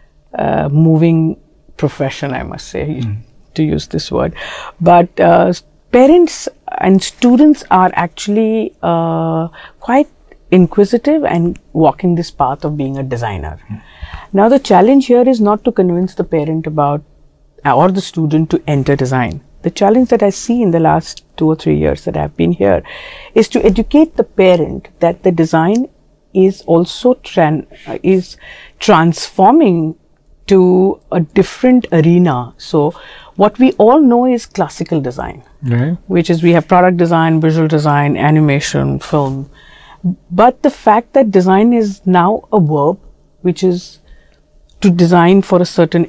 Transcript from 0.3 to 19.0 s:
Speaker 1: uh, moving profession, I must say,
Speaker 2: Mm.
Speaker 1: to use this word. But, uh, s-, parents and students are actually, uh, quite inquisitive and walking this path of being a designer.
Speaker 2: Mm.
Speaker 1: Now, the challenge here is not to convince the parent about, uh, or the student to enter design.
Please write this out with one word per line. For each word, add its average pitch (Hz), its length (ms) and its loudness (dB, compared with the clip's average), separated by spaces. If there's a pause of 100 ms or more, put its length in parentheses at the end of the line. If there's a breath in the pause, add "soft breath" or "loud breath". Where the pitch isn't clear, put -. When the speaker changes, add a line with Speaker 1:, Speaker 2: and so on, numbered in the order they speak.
Speaker 1:
uh, - 380 -4
moving 160 680 0 (400)
profession, 139 560 -6
I 131 100 -8
must - 240 -14
say, 139 340 -8
Speaker 2:
Mm. 107 160 -8 (380)
Speaker 1:
to 156 80 -2
use 151 240 -4
this - 240 -8
word. 156 240 -4 (440 loud breath)
But, 175 400 2
uh, 180 280 4
s-, 180 160 -4 (280)
parents 302 560 4 (320)
and 190 220 2
students 254 680 2
are 185 220 2
actually, 220 920 -4
uh, 165 640 -2 (320 loud breath)
quite 269 300 -2 (420)
inquisitive 226 720 2
and 170 340 -2 (160)
walking 170 400 0
this 170 160 -4
path 139 360 -4
of 151 120 -6
being 135 200 -6
a 135 60 -8
designer. 110 540 -8 (140)
Speaker 2:
Mm. 107 100 -14 (520 loud breath)
Speaker 1:
Now, 202 160 2
the 269 100 4
challenge 240 480 2
here 247 200 4
is 247 140 0
not 208 220 0
to 233 80 0
convince 180 420 -2
the 185 120 -6
parent 160 420 -4
about, 147 340 -2 (640)
uh, 135 100 2
or 165 140 2
the 190 120 -2
student 156 500 -2
to 165 160 -2
enter 139 280 0
design. 131 460 -4 (200)